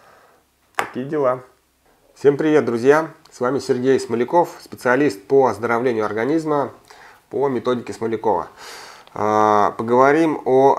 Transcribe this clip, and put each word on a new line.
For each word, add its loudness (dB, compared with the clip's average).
Такие -8
дела. -2
Всем 4
привет, 2
друзья! 2
С -14
вами -2
Сергей 0
Смоляков, -2
специалист -2
по 4
оздоровлению -2
организма -2
по -2
методике -4
Смолякова. -4
А, 2
поговорим 2
о 4